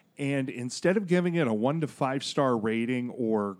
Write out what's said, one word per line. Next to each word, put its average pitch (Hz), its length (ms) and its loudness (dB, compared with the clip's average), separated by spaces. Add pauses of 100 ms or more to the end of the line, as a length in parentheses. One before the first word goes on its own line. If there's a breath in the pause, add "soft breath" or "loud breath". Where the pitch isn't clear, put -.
(180 soft breath)
and 139 300 -2
instead 123 480 0
of 214 100 -2
giving 175 300 2
it 160 100 2
a 113 60 2
one 127 280 0
to 151 60 -2
five 135 380 -2
star 131 320 2
rating 117 540 -2
or 107 500 0